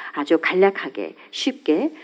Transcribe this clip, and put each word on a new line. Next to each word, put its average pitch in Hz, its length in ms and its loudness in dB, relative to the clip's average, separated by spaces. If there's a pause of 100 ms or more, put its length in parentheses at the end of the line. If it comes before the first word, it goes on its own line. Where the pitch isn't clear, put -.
(120)
아주 151 260 2
간략하게 185 800 0 (140)
쉽게 240 600 -2 (120)